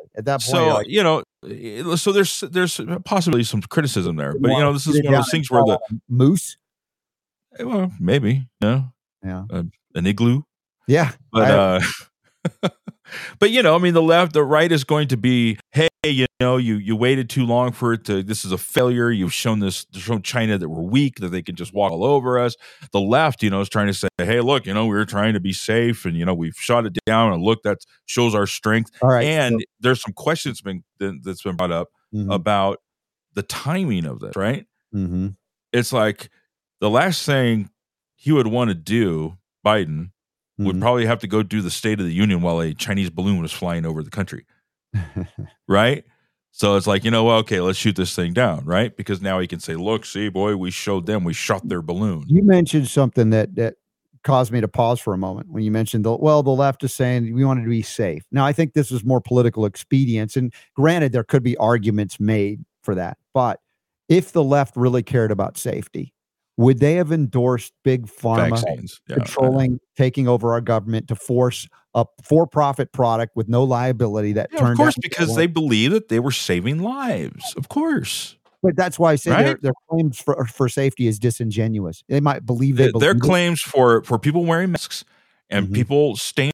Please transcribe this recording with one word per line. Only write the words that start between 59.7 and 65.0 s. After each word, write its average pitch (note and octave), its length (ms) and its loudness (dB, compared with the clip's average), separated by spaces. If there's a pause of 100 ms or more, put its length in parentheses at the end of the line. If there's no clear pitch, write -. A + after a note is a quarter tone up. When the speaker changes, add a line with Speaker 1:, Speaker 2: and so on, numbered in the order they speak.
Speaker 1:
and B2+ 160 -2 (220)
granted, D#3 380 2
there A#2 120 0
could C3+ 180 2
be A#2+ 140 0
arguments G#2+ 640 0
made G#2 420 0 (200)
for - 140 -4
that, F2+ 200 -6 (160)
but B2 280 0 (500)
if F3 220 2
the E3 120 2
left C#3 320 0
really B2 280 2